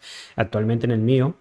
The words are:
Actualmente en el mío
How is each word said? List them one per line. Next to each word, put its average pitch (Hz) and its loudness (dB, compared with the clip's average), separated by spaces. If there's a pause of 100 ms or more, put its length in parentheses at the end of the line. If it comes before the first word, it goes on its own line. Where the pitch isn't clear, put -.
(360)
Actualmente 113 0
en 120 0
el 110 0
mío 131 2